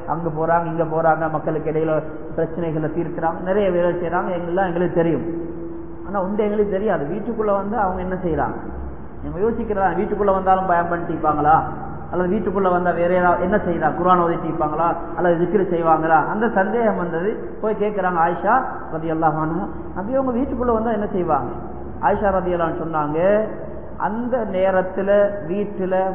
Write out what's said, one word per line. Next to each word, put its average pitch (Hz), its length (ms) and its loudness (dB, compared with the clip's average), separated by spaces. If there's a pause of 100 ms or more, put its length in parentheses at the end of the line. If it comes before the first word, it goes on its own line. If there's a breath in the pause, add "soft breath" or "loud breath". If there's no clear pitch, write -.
அங்க 165 220 -2 (100)
போறாங்க, 165 260 2
இங்க 165 180 0
போறாங்க, 160 480 2
மக்களுக்கு 156 400 -2
இடையில 156 320 0 (320)
பிரச்சனைகளை 160 540 -2
தீர்க்கிறாங்க, 165 540 -4
நிறைய 196 280 2
வேலை 175 220 2
செய்றாங்க, 175 340 -2
எங்கெல்லாம் 175 380 -2
எங்களுக்கு 175 300 0
தெரியும். 165 300 2 (800)
ஆனா 196 140 -2
உண்டு 208 220 0
எங்களுக்கு 208 280 2
தெரியாது, 190 340 0
வீட்டுக்குள்ள 208 460 -2
வந்து 202 260 0
அவங்க 185 240 0
என்ன 185 140 -4
செய்றாங்க. 156 400 -2 (680)
நம்ம 147 160 -6
யோசிக்கிறதா, 208 580 0
வீட்டுக்குள்ள 202 360 2
வந்தாலும் 190 320 2
பயம் 175 240 2
பண்ணிட்டு 170 240 -2
இருப்பாங்களா, 151 460 4 (520)
அல்லது 180 240 0
வீட்டுக்குள்ள 196 360 2
வந்தா 180 200 2
வேற 170 220 2
ஏதாவது 180 300 4
என்ன 185 120 2
செய்றா, 160 360 2
குர்ஆன் 180 300 4
ஓதிட்டு 165 260 0
இருப்பாங்களா, 160 480 0 (200)
அல்லது 175 300 2
திக்ரு 180 280 2
செய்வாங்களா, 160 540 4
அந்த 214 220 0
சந்தேகம் 208 480 2
வந்தது. 175 640 -4
போய் 214 180 -2
கேட்கறாங்க 185 460 0
ஆயிஷா 180 360 2 (320)
ரலியல்லாஹு 160 440 0
அன்ஹா, 165 300 -2 (280)
"நபி 202 200 -4
அவங்க 269 160 0
வீட்டுக்குள்ள 240 420 0
வந்தா 226 180 0
என்ன 208 200 -2
செய்வாங்க?" 151 400 0 (500)
ஆயிஷா 202 280 2
ரலியல்லாஹு 175 420 0
அன்ஹா 170 120 -4
சொன்னாங்க, 160 600 2 (540)
அந்த 233 400 -2 (140)
நேரத்துல 190 800 2 (180)
வீட்டுல 185 520 -2 (160)